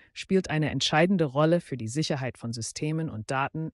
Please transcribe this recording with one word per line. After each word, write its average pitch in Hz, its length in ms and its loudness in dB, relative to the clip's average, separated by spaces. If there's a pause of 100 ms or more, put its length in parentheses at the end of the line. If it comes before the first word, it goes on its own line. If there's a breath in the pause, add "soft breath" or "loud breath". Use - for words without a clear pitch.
(120)
spielt - 380 0
eine 156 200 2
entscheidende 165 540 4
Rolle 151 360 4
für 131 180 -6
die 110 100 -6
Sicherheit 135 480 -2
von 117 160 -6
Systemen 151 560 -4
und 107 220 -8
Daten 139 440 -2